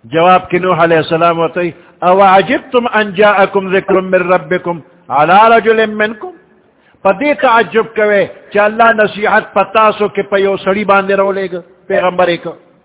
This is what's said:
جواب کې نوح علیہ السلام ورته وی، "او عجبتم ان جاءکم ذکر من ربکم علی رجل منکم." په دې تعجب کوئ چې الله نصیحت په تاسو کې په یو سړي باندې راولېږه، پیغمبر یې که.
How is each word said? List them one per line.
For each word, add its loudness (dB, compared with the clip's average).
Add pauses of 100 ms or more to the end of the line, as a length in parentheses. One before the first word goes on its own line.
جواب 2
کې 0
نوح 0
علیہ 2
السلام 0
ورته -4
وی، -4 (300)
"او 2
عجبتم 2
ان -2
جاءکم 0
ذکر 0
من -2
ربکم -4 (280)
علی 2 (180)
رجل 2
منکم." -6 (720)
په 2
دې -2
تعجب 0 (100)
کوئ 0 (240)
چې -2
الله 2
نصیحت 0 (100)
په 2 (120)
تاسو 0
کې -6
په 0
یو 0
سړي -4
باندې 0
راولېږه، -4 (260)
پیغمبر -2
یې -2
که. -10 (320)